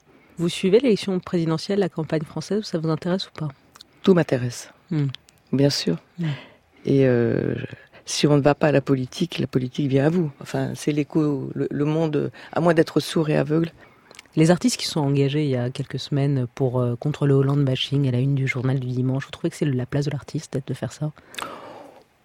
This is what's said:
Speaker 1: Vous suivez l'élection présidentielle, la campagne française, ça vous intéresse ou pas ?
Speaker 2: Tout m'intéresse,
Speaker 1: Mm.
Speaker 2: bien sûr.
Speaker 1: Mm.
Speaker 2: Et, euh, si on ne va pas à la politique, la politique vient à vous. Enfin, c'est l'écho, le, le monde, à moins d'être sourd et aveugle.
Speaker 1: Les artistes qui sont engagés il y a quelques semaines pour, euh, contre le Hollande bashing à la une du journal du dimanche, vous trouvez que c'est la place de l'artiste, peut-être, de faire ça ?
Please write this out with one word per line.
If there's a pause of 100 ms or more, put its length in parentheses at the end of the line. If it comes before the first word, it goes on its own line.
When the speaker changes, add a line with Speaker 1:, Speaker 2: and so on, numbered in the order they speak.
(380)
Speaker 1:
Vous
suivez
l'élection
présidentielle,
la
campagne
française,
ça
vous
intéresse
ou
pas ? (540)
Speaker 2:
Tout
m'intéresse, (200)
Speaker 1:
Mm. (460)
Speaker 2:
bien
sûr. (200)
Speaker 1:
Mm. (640)
Speaker 2:
Et,
euh, (520)
si
on
ne
va
pas
à
la
politique,
la
politique
vient
à
vous. (120)
Enfin,
c'est
l'écho,
le,
le
monde, (220)
à
moins
d'être
sourd
et
aveugle. (640)
Speaker 1:
Les
artistes
qui
sont
engagés
il
y
a
quelques
semaines
pour,
euh,
contre
le
Hollande
bashing
à
la
une
du
journal
du
dimanche,
vous
trouvez
que
c'est
la
place
de
l'artiste,
peut-être,
de
faire
ça ? (1120)